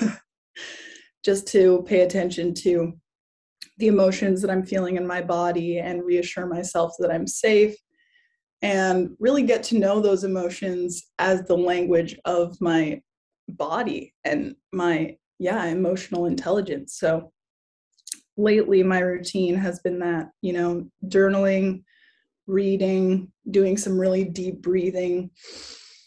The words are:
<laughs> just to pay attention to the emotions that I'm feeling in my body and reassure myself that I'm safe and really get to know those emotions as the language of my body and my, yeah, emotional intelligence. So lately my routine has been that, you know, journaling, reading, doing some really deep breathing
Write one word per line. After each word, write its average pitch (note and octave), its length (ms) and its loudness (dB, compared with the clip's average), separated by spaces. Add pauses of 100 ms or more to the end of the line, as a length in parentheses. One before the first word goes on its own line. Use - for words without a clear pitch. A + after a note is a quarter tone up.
<laughs> - 1200 -10
just G3 240 0
to F#3 380 6
pay F#3+ 160 4
attention F3 520 0
to E3+ 380 0 (840)
the G#3+ 100 0
emotions F#3+ 540 4
that G3 80 0
I'm F#3+ 140 0
feeling F#3 320 -2
in F3+ 100 -4
my F3+ 160 -4
body F3 560 -2
and F3 260 -6
reassure F3 420 -2
myself E3+ 520 -2
that F3 120 0
I'm E3 160 -2
safe G#3+ 500 4 (840)
and F#3+ 500 0 (100)
really C4 220 4
get A3+ 220 2
to A3+ 140 2
know G3+ 220 4
those G3 240 2
emotions F3+ 960 -4
as F#3 260 2
the F3+ 120 2
language F3 680 0
of F3 360 -2
my E3 400 0 (480)
body D#3+ 640 -6 (100)
and - 320 -4 (160)
my, E3+ 440 -2 (220)
yeah, F#3 280 -2
emotional F3 600 -2
intelligence. E3+ 720 -4
So E3 340 -2 (1040)
lately G#3 460 4
my F#3 160 2
routine F3+ 560 -2
has F#3+ 260 -2
been F3+ 200 -4
that, E3+ 300 -4 (120)
you F3+ 100 -4
know, F3 360 -2 (180)
journaling, G3 800 2 (600)
reading, F#3+ 840 0 (200)
doing G3 260 2
some F#3+ 220 -2
really F#3 260 2
deep F3+ 360 -8
breathing F3+ 720 -2 (760)